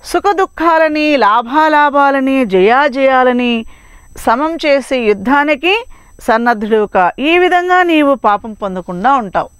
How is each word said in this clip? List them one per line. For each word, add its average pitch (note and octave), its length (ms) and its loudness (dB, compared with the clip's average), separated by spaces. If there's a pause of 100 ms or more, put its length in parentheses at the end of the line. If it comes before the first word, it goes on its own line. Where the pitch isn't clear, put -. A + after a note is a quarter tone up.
సుఖ - 260 -4
దుఃఖాలని, D#4+ 840 0
లాభాలాభాలని, C4+ 1300 0
జయాజయాలని B3 1200 2 (520)
సమం D4 380 -2
చేసి C#4 420 -2
యుద్ధానికి C#4+ 880 0 (360)
సన్నద్ధుడువు A3 640 0
కా, F#3 340 0
ఈ D#4 180 0
విధంగా F4+ 460 2
నీవు D4+ 320 2
పాపం G#3+ 380 -2
పొందకుండా F#3 600 -4
ఉంటావు. F#3+ 360 -4 (100)